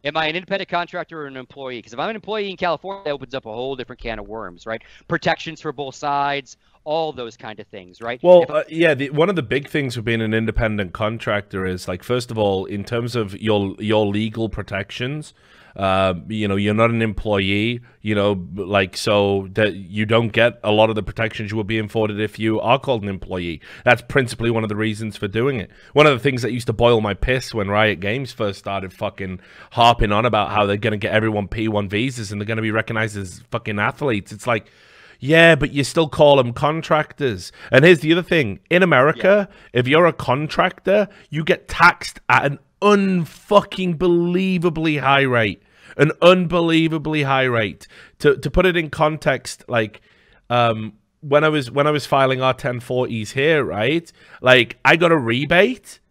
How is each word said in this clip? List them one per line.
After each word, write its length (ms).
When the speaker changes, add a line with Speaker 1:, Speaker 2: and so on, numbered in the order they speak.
Speaker 1:
am 120
I 100
an 80
independent 340
contractor 540
or 40
an 100
employee? 440
'Cause 120
if 80
I'm 100
an 60
employee 340
in 60
California, 480
that 60
opens 240
up 120
a 60
whole 240
different 240
can 180
of 80
worms, 400
right? 160
Protections 540
for 120
both 220
sides, 640
all 280
those 240
kind 240
of 60
things, 340
right? 220
Speaker 2:
Well, 220
Speaker 1:
If 60
Speaker 2:
uh, 200
yeah, 240
the, 160
one 180
of 80
the 60
big 260
things 280
with 100
being 160
an 100
independent 640
contractor 720
is, 200
like, 160
first 280
of 80
all, 260
in 200
terms 300
of 240
your, 400
your 280
legal 420
protections, 880
uh, 380
you 200
know, 80
you're 160
not 160
an 140
employee, 800
you 140
know, 200
b-, 280
like, 340
so 560
that 220
you 320
don't 220
get 360
a 80
lot 160
of 80
the 60
protections 480
you 80
would 80
be 120
afforded 400
if 200
you 220
are 180
called 240
an 80
employee. 500
That's 160
principally 500
one 120
of 80
the 40
reasons 440
for 100
doing 320
it. 100
One 140
of 80
the 40
things 220
that 100
used 180
to 40
boil 300
my 100
piss 400
when 160
Riot 320
Games 320
first 260
started 360
fucking 440
harping 400
on 120
about 240
how 160
they're 140
gonna 180
get 160
everyone 340
P 220
one 220
visas 420
and 80
they're 60
gonna 160
be 80
recognized 480
as 220
fucking 280
athletes. 540
It's 140
like, 200
yeah, 320
but 160
you 140
still 240
call 320
'em 140
contractors. 960
And 140
here's 160
the 100
other 120
thing. 360
In 120
America, 680
Speaker 1:
Yeah. 280
Speaker 2:
if 80
you're 200
a 80
contractor, 920
you 160
get 240
taxed 520
at 160
an 120
unfucking 1160
believably 1040
high 200
rate. 420
An 140
unbelievably 1000
high 180
rate. 440
To, 180
to 120
put 140
it 140
in 100
context, 800
like, 320
um, 460
when 240
I 60
was, 200
when 160
I 40
was 160
filing 340
R 140
ten 260
forties 520
here, 300
right? 480
Like, 460
I 100
got 160
a 60
rebate. 840